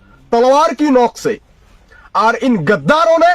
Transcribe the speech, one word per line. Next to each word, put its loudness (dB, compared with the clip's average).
তলোয়ার 2
কি -2
নখ 0
সে, -8
আর 0
ইন -2
গদ্দারোং 0
ने, 2